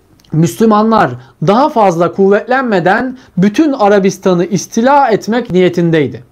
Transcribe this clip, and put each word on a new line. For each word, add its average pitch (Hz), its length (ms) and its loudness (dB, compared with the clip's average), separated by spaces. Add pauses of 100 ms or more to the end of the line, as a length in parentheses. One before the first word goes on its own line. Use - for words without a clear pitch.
(320)
Müslümanlar 208 800 0 (360)
daha 240 220 2
fazla 175 440 0
kuvvetlenmeden 214 1040 0 (180)
bütün 208 360 0
Arabistan'ı 196 720 0
istila 247 680 0
etmek 233 400 -4
niyetindeydi. 165 800 0